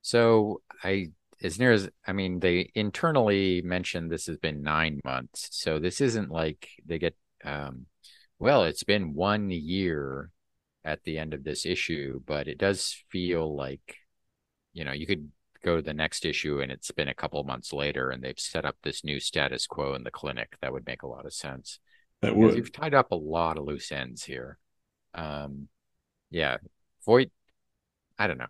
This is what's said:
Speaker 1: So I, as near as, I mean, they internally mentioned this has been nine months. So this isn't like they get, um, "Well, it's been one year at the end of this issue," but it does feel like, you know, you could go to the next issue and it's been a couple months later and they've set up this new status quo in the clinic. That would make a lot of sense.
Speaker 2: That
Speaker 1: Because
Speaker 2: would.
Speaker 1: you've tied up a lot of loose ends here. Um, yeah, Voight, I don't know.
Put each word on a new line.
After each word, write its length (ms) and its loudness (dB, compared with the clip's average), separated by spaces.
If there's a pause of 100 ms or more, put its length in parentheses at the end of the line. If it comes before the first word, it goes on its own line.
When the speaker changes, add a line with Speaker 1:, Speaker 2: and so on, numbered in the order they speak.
Speaker 1:
So 600 6 (220)
I, 280 0 (300)
as 180 -4
near 120 6
as, 180 4 (180)
I 60 -2
mean, 260 0
they 360 4
internally 880 4
mentioned 500 -2
this 160 -4
has 100 -4
been 260 -4
nine 420 2
months. 460 -6
So 280 -2
this 220 0
isn't 300 0
like 380 -2 (160)
they 140 -4
get, 160 0 (280)
um, 420 -8 (540)
"Well, 240 6
it's 200 0
been 300 0
one 380 2
year 800 -2 (520)
at 200 -6
the 160 -4
end 160 -6
of 80 -12
this 200 -6
issue," 640 -4
but 220 -4
it 100 -8
does 540 0
feel 440 -2
like, 420 -8 (760)
you 100 -10
know, 100 -6
you 120 -6
could 260 -4 (320)
go 140 4
to 40 2
the 140 -6
next 300 -2
issue 360 0
and 100 -4
it's 200 -10
been 160 0
a 80 -4
couple 280 -4
months 300 -6
later 380 -2
and 120 -8
they've 160 -8
set 260 -4
up 180 -4
this 200 -6
new 160 -4
status 460 0
quo 300 -4
in 80 -8
the 80 -8
clinic. 500 -8
That 100 -4
would 140 -8
make 160 -8
a 60 -12
lot 180 -12
of 80 -14
sense. 460 -12 (420)
Speaker 2:
That 140 2
Speaker 1:
Because 180 10
Speaker 2:
would. 40 4
Speaker 1:
you've 140 -4
tied 220 -4
up 180 6
a 40 2
lot 420 0
of 80 -6
loose 260 -6
ends 320 -8
here. 360 -12 (560)
Um, 540 -8 (600)
yeah, 280 0 (460)
Voight, 280 6 (880)
I 80 4
don't 100 0
know. 120 -8